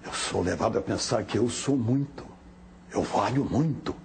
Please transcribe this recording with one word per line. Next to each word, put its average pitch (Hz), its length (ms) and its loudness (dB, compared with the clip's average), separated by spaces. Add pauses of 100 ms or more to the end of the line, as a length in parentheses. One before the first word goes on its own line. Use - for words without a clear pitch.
eu - 80 -10
sou - 300 -2
levado 90 360 2
a - 40 0
pensar 104 420 0
que - 140 -2
eu 120 100 4
sou 135 280 0
muito, 131 480 0 (680)
eu 98 100 2
valho 107 420 2
muito. 127 500 0 (100)